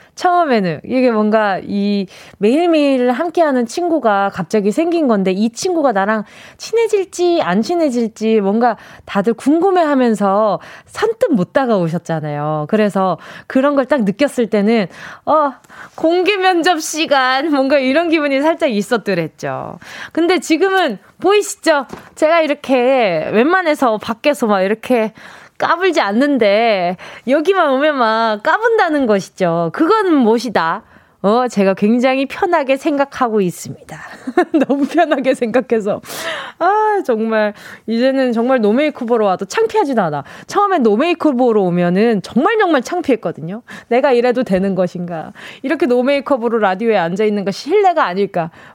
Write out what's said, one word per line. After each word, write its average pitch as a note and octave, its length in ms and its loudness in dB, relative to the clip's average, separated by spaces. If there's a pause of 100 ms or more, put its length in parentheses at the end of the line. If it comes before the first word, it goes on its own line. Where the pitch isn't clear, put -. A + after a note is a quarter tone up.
(140)
처음에는 C4 680 0
이게 B3+ 260 2
뭔가 G#3+ 520 0
이 G3+ 440 -2 (320)
매일매일 C#4 720 2
함께하는 D4 560 0
친구가 A#3 640 0
갑자기 G3 380 -2
생긴 E4 380 0
건데 F#3+ 240 0
이 G#3 180 0
친구가 D#4+ 420 -2
나랑 G3+ 320 -2 (340)
친해질지 F#4 840 0
안 F3+ 200 0
친해질지 A#3 800 0
뭔가 G#3+ 360 0 (280)
다들 G3+ 300 0
궁금해하면서 B3+ 1300 2 (260)
선뜻 A4 460 -2
못 F3+ 200 0
다가오셨잖아요. D#3 1160 -2
그래서 G3 500 0 (280)
그런 C#4 300 0
걸 C#4 60 2 (100)
딱 C#4 120 0
느꼈을 A#3 440 0
때는, G#3+ 380 2 (400)
어, C#4+ 260 2 (440)
공개 F4+ 400 2
면접 F4+ 440 2
시간 C#4 720 0
뭔가 C#4 280 2
이런 C#4 300 0
기분이 D4 320 0
살짝 D#4 300 0
있었더랬죠. F3 1080 -4 (340)
근데 F4 260 0
지금은 E4 600 0 (220)
보이시죠? D#4+ 640 0 (280)
제가 D#4+ 280 2
이렇게 B3+ 920 0
웬만해서 D4 640 2
밖에서 A#3 480 -2
막 G3+ 160 2
이렇게 A3 500 -2 (460)
까불지 E4+ 420 2
않는데 G#3+ 960 2 (320)
여기만 D#4+ 420 2
오면 C#4+ 260 2
막 A3 460 0
까분다는 F#4 640 2
것이죠. E3+ 680 0
그건 F#4 400 2
무엇이다? G#3+ 720 0 (400)
어, A#3 240 2
제가 G3 280 2
굉장히 B3 520 2
편하게 D4 500 0
생각하고 C4+ 640 -2
있습니다. - 560 -6 (300)
<laughs> D4+ 400 0
너무 C#4 200 -2
편하게 D4 480 0
생각해서. A3 680 -2 (580)
아, G#4 460 2
정말. A3 500 -2 (320)
이제는 B3+ 460 0
정말 A#3+ 280 0
노메이크업으로 A#3 640 0
와도 F#3 180 -2
창피하지도 E4+ 580 0
않아. D3 220 -4 (220)
처음엔 F#4+ 360 0
노메이크업으로 A#3+ 800 2
오면은 F3+ 600 0
정말 G4 360 0
정말 E4+ 240 2
창피했거든요. G#3 800 -6 (260)
내가 C4 240 2
이래도 A#3+ 300 2
되는 G3 320 0
것인가. F3 580 -6 (300)
이렇게 D#4 240 0
노메이크업으로 B3 720 0
라디오에 G#3 380 0
앉아있는 G3 480 0
것이 G3 260 -6
실례가 F4+ 340 2
아닐까. F#3 460 -2 (240)